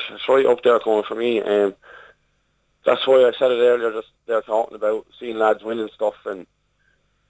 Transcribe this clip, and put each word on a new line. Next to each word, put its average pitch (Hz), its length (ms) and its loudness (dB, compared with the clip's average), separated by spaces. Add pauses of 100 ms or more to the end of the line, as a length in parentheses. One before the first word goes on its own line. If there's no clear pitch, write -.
it's - 180 -12
right 131 180 4
up 123 180 2
there 120 160 4
going 107 240 0
for 110 120 -8
me. 117 260 -2
Um, 101 340 0 (1120)
that's 127 220 0
why 131 180 6
I 120 140 4
said 131 120 2
it 120 100 0
earlier, 120 320 2
just 110 160 -10 (160)
there 110 160 -2
talking 110 340 -4
about 107 320 -4 (100)
seeing 117 200 -10
lads 107 260 0
winning 110 320 -8
stuff 107 200 -4 (100)
and 95 200 -12 (840)